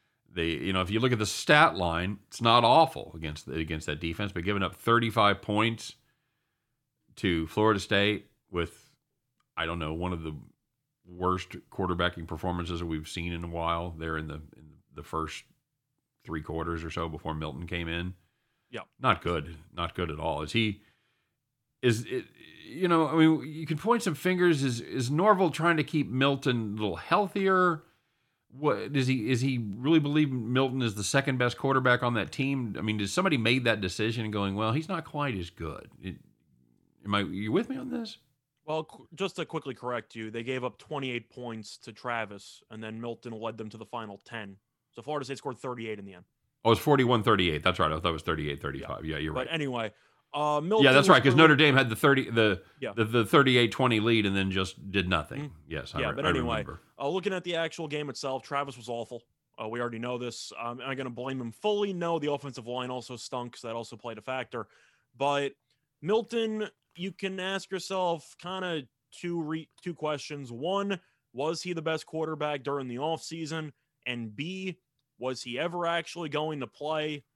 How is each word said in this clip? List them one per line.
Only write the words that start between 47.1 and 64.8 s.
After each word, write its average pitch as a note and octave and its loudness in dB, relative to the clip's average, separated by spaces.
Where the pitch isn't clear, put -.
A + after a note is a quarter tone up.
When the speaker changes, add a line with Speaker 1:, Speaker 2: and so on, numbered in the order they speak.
Speaker 1:
thirty-eight. F2 4
That's F2+ 2
right. D#2 4
I D#2 -2
thought E2+ 2
it - 2
was D2+ -4
thirty-eight D2+ -2
thirty-five. C#2 -8
Speaker 2:
Yeah. D#2 -4
Speaker 1:
Yeah, D2 -4
you're D2+ -2
Speaker 2:
But B2+ -4
Speaker 1:
right. D#3+ -8
Speaker 2:
anyway, B2 -4
uh, D3 0
Milton F#3 6
Speaker 1:
Yeah, C3 10
that's C3+ 8
Speaker 2:
was F#3+ 6
Speaker 1:
right, C3+ 10
'cause C3 8
Speaker 2:
clearly D#3 10
Speaker 1:
Notre - 4
Dame C#3+ 6
had C3 6
the A2 -2
thirty, C3+ 4
the, G#2+ 4
Speaker 2:
Yeah. A2+ -6
Speaker 1:
the, A2+ 4
the A2+ 2
thirty-eight B2+ 6
twenty A#2+ 2
lead A2+ 4
and G2 0
then F#2+ 0
just F#2+ -4
did F2+ 0
nothing. F2+ -2
Speaker 2:
Mm-hmm. C#3+ -12
Speaker 1:
Yes, C#2+ -8
I D3 -2
Speaker 2:
Yeah, A2 -2
Speaker 1:
re-, G2 -4
Speaker 2:
but C#3+ -2
Speaker 1:
I - 2
Speaker 2:
anyway, A#2+ 0
Speaker 1:
remember. - -10
Speaker 2:
uh, C#3 -2
looking F#3+ -4
at F3+ -6
the F3 -6
actual E3 -6
game D3 -6
itself, C3 -6
Travis C#3 -4
was A#2 -18
awful. A#2 -8
Uh, A2 -6
we A#2+ -4
already A#2 -4
know B2 -6
this. A#2+ -10
Um, A#2+ -8
am C3 -8
I C3+ -4
gonna C3 -6
blame B2+ -6
him A#2 -8
fully? G#3 -2
No, E3+ -2
the D3 -2
offensive C3+ -6
line B2 -4
also B2+ -10
stunk, B2 -10
so A#2+ -12
that A2+ -6
also A#2 -10
played A2+ -12
a - -16
factor. B2 -6